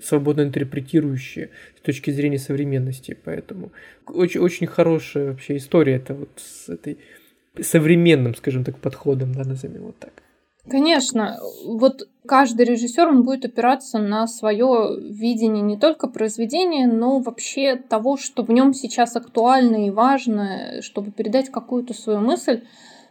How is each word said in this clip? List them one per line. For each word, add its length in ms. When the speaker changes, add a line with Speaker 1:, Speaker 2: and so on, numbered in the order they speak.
Speaker 1:
свободно 380
интерпретирующие 1080
с 20
точки 320
зрения 260
современности. 840
Поэтому 480
очень, 340
очень 280
хорошая 600
вообще 260
история 400
это 180
вот 220
с 320
этой 300
современным, 760
скажем 260
так, 160
подходом, 560
да, 80
назовём 320
его 240
так. 140
Speaker 2:
Конечно. 680
Вот 420
каждый 400
режиссёр, 420
он 140
будет 240
опираться 520
на 280
своё 720
видение 640
не 160
только 280
произведения, 800
но 340
вообще 560
того, 420
что 240
в 80
нём 240
сейчас 420
актуально 720
и 40
важно, 920
чтобы 280
передать 400
какую-то 440
свою 260
мысль 400